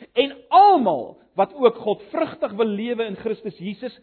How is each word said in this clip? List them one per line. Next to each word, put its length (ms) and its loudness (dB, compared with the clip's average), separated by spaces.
"En 260 -2
almal 680 4
wat 200 -2
ook 220 2
godvrugtig 760 -6
wil 140 -4
lewe 380 -6
in 120 -10
Christus 420 -10
Jesus, 460 -12